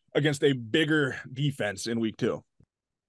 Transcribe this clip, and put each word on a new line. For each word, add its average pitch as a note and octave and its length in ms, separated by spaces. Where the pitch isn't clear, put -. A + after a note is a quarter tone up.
against D3 300
a C#3+ 80
bigger C3+ 640
defense B2 560
in A#2 140
week A2 160
two. E2+ 260